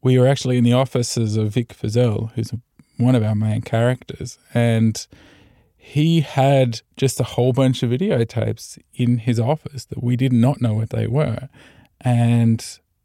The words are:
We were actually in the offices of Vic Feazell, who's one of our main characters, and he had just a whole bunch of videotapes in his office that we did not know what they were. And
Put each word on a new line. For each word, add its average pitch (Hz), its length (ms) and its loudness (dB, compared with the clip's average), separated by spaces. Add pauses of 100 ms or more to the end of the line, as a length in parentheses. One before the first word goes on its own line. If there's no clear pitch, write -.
We 127 160 4
were 127 80 6
actually 127 300 0
in 120 60 4
the 120 100 4
offices 120 640 -2
of 107 160 -2
Vic 117 160 -2
Feazell, 113 640 -2
who's 113 180 -6 (460)
one 127 180 2
of 113 80 0
our 107 120 -2
main 107 260 -2
characters, - 760 -4 (160)
and 113 540 0 (680)
he 160 460 0
had 135 600 2 (140)
just - 240 -2
a 123 40 0
whole - 280 0
bunch 131 320 0
of 120 60 -2
videotapes 117 880 -4 (160)
in 120 240 0
his 113 220 -2
office 127 460 -4
that - 180 -10
we 123 120 0
did 127 160 0
not 123 300 2
know 113 120 0
what 110 180 -4
they 110 160 -2
were. 131 420 -2 (500)
And 117 640 2 (420)